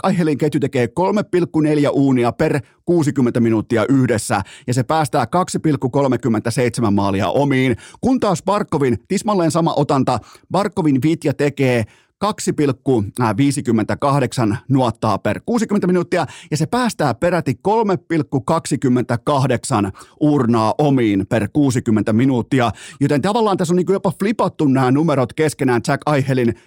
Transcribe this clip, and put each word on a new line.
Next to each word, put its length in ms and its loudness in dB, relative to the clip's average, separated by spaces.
Eichelin 320 0
ketju 220 0
tekee 280 0
kolme 340 -2
pilkku 380 -2
neljä 300 2
uunia 420 2
per 280 0
kuusikymmentä 560 0
minuuttia 480 0
yhdessä, 540 0
ja 80 -2
se 80 0
päästää 440 0
kaksi 320 -2
pilkku 320 0
kolmekymmentäseitsemän 1040 0
maalia 340 0
omiin, 480 0
kun 200 0
taas 220 -2
Barkovin, 560 -2
tismalleen 420 0
sama 260 0
otanta, 420 0
Barkovin 500 0
vitja 320 0
tekee 500 0
kaksi 340 -4
pilkku 520 0
viisikymmentäkahdeksan 1200 0
nuottaa 500 0
per 280 -4
kuusikymmentä 400 -2
minuuttia, 400 -2
ja 60 -4
se 100 -2
päästää 480 -2
peräti 480 -2
kolme 340 0
pilkku 440 -2
kaksikymmentäkahdeksan 1500 -2
uurnaa 580 2
omiin 500 2
per 240 0
kuusikymmentä 600 0
minuuttia, 600 2
joten 220 0
tavallaan 340 0
tässä 160 -2
on 40 2
niinku 160 0
jopa 260 -2
flipattu 500 -2
nämä 220 2
numerot 420 2
keskenään 560 0
Jack 140 -2
Eichelin 400 0